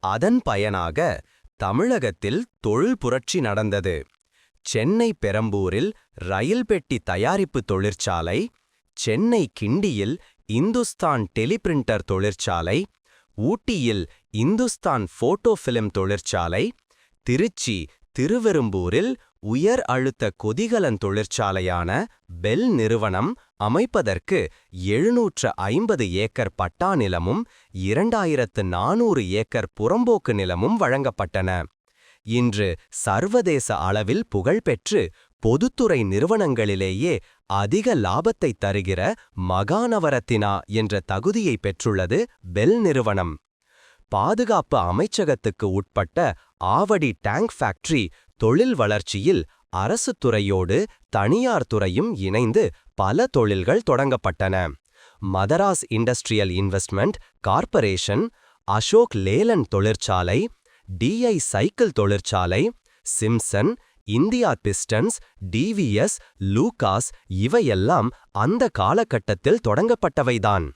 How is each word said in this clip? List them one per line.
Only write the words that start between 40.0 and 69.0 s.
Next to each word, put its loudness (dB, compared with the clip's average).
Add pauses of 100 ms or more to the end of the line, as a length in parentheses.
என்ற 0
தகுதியை 0
பெற்றுள்ளது -2 (340)
பெல் 4
நிறுவனம். 0 (760)
பாதுகாப்பு 2
அமைச்சகத்துக்கு 0
உட்பட்ட -2 (500)
ஆவடி 2 (120)
டேங்க் -2
ஃபேக்டரி -2 (380)
தொழில் 4
வளர்ச்சியில் 0 (320)
அரசு -2
துறையோடு 2 (320)
தனியார் 0
துறையும் 0 (100)
இணைந்து 2 (320)
பல 2
தொழில்கள் 2
தொடங்கப்பட்டன. 0 (640)
மதராஸ் 0
இண்டஸ்ட்ரியல் 0
இன்வெஸ்ட்மெண்ட் -2 (240)
கார்ப்பரேஷன், 0 (420)
அசோக் 4
லேலண்ட் 2
தொழிற்சாலை, 0 (500)
டி -2 (120)
ஐ 4
சைக்கிள் 0
தொழிற்சாலை, 0 (440)
சிம்சன், 0 (360)
இந்தியா 2 (100)
பிஸ்டன்ஸ், 0 (320)
டி 0
வி 0
எஸ், 2 (300)
லூகாஸ் 0 (300)
இவையெல்லாம் 2 (220)
அந்த 2
காலகட்டத்தில் 0